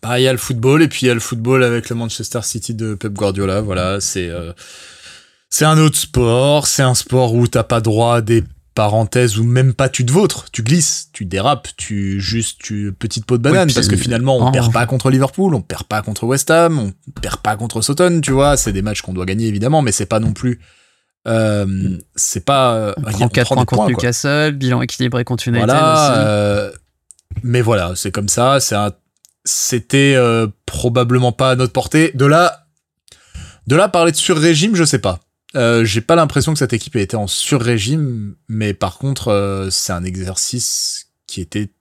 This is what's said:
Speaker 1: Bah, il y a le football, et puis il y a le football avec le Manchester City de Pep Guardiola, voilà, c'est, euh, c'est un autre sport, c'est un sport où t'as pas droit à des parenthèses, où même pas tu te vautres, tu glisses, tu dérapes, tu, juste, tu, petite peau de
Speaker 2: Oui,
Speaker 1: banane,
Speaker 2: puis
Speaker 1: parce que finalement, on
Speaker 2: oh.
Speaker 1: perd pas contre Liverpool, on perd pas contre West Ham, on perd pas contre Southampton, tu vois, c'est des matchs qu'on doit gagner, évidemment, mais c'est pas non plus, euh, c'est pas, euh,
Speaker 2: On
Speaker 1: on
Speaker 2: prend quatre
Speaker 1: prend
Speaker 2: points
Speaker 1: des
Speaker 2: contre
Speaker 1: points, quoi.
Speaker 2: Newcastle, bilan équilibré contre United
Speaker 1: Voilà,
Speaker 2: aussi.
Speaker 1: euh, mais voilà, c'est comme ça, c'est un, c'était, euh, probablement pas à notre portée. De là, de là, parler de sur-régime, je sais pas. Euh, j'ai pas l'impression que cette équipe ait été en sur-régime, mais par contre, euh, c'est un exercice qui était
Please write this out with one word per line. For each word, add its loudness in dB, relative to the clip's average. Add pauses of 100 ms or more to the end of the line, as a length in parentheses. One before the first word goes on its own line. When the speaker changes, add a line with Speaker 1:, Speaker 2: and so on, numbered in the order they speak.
Speaker 1:
Bah, -2
il 4
y 4
a 2
le -2
football, 2
et 2
puis -6
il 4
y 4
a 2
le -2
football 0
avec 0
le -6
Manchester -6
City -8
de -6
Pep -8
Guardiola, -2
voilà, -4
c'est, -6
euh, -10 (1000)
c'est 0
un 4
autre 4
sport, 2
c'est 0
un 4
sport 0
où 2
t'as 0
pas 0
droit 2
à 2
des 2 (320)
parenthèses, 2
où 0
même 4
pas 0
tu -2
te 0
vautres, 0
tu -6
glisses, 0
tu -10
dérapes, -2 (100)
tu, -4
juste, -4
tu, -8
petite -6
peau 2
de -2
Speaker 2:
Oui, 4
Speaker 1:
banane, 4
Speaker 2:
puis 0
Speaker 1:
parce 0
que 2
finalement, 0
on 4
Speaker 2:
oh. 2
Speaker 1:
perd 2
pas 2
contre 0
Liverpool, 2
on 0
perd -12
pas -4
contre -8
West -2
Ham, 4
on -4 (300)
perd -6
pas -4
contre -6
Southampton, 2
tu -2
vois, 4
c'est -2
des -2
matchs -4
qu'on -10
doit -4
gagner, -2
évidemment, 0
mais 0
c'est -4
pas 0
non 0
plus, -4 (680)
euh, 0 (180)
c'est -4
pas, 2
euh, -2
Speaker 2:
On -8
Speaker 1:
on -6
Speaker 2:
prend 0
quatre 2
Speaker 1:
prend 0
Speaker 2:
points 2
Speaker 1:
des 2
Speaker 2:
contre 2
Speaker 1:
points, 2
quoi. -2
Speaker 2:
Newcastle, 0
bilan 0
équilibré -2
contre -4
United 2
Speaker 1:
Voilà, 4
Speaker 2:
aussi. 4
Speaker 1:
euh, 0 (720)
mais 0
voilà, 0
c'est -6
comme -8
ça, 2
c'est -2
un, -2 (540)
c'était, 0
euh, 4 (180)
probablement 0
pas 0
à 2
notre -2
portée. 0
De 2
là, 2 (1000)
de 2
là, 4
parler 2
de -2
sur-régime, 2
je 4
sais 2
pas. -2 (360)
Euh, 4
j'ai 0
pas 2
l'impression 2
que -4
cette 0
équipe -6
ait 0
été -6
en -4
sur-régime, -2 (140)
mais -2
par -6
contre, -4
euh, -2
c'est -4
un -4
exercice -6 (200)
qui -10
était -6 (120)